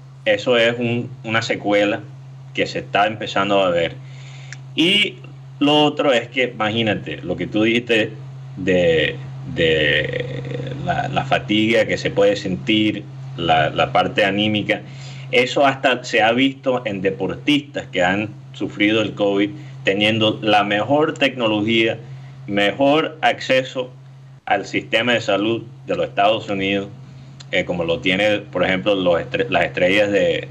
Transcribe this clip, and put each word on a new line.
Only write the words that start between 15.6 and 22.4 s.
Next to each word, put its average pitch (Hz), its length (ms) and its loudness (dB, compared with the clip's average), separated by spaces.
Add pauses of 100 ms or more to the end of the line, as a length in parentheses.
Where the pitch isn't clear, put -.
hasta 131 360 0
se 110 200 2
ha 113 80 6
visto 135 540 0
en 98 160 -4
deportistas 95 840 -2
que 92 140 -2
han 98 280 0 (240)
sufrido 107 480 0
el 101 120 -4
covid, 101 360 2 (340)
teniendo 107 580 2
la 104 220 4
mejor 123 500 0
tecnología, 113 880 0 (480)